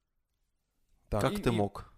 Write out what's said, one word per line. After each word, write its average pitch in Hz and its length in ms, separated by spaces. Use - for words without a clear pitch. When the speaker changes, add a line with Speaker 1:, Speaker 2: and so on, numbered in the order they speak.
Speaker 1:
Так. 104 120
Speaker 2:
Как 131 100
Speaker 3:
И, 208 100
Speaker 2:
ты 131 80
Speaker 3:
и, - 20
Speaker 2:
мог? 101 460